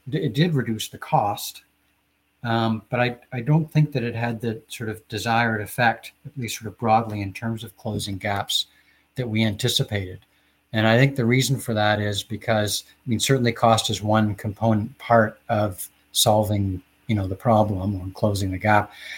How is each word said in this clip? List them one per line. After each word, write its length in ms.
d-, 100
it 140
did 220
reduce 340
the 100
cost. 640
Um, 480
but 100
I, 160
I 80
don't 300
think 220
that 100
it 120
had 260
the 280
sort 200
of 200
desired 520
effect, 520
at 100
least 220
sort 100
of 100
broadly 420
in 120
terms 300
of 140
closing 400
gaps, 500
that 120
we 160
anticipated. 760
And 140
I 120
think 180
the 80
reason 340
for 160
that 260
is 220
because, 680
I 220
mean, 100
certainly 320
cost 380
is 120
one 320
component 640
part 500
of 400
solving, 720
you 80
know, 120
the 100
problem 600
or 160
closing 380
the 80
gap. 340